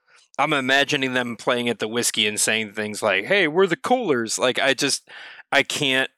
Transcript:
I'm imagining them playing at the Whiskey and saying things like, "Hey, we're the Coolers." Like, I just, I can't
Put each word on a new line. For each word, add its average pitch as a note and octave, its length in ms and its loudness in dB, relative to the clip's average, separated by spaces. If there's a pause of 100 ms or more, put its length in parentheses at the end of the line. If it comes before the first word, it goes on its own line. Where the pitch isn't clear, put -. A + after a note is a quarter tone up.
(380)
I'm D3 140 0
imagining C3+ 600 2
them A#2+ 220 -2
playing B2 340 -2
at A2 80 -2
the A#2 100 -4
Whiskey A2+ 380 0
and G#2 120 -2
saying A2 360 0
things G#2+ 280 -6
like, G2+ 220 2
"Hey, F#3 240 2
we're F3+ 180 2
the E3+ 100 0
Coolers." D#3 640 0
Like, A#2+ 200 0
I C3 160 2
just, - 340 -4 (420)
I C#3 120 4
can't C3 560 0